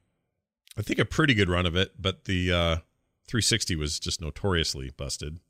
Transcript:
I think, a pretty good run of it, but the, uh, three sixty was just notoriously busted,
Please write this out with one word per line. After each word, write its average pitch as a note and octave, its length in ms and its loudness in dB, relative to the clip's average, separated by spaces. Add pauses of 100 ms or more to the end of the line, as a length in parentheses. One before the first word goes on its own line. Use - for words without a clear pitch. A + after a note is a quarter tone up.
(760)
I G#2+ 60 -4
think, - 160 -4
a - 60 4
pretty D3+ 300 2
good G2+ 140 4
run F2+ 180 2
of E2 100 0
it, F#2+ 240 -2
but F#2+ 260 -2
the, F2+ 260 2
uh, E2+ 240 2 (500)
three A2+ 160 0
sixty - 340 2
was D2+ 240 -4
just - 200 -6
notoriously D#2 760 -2
busted, D#2 420 -8 (120)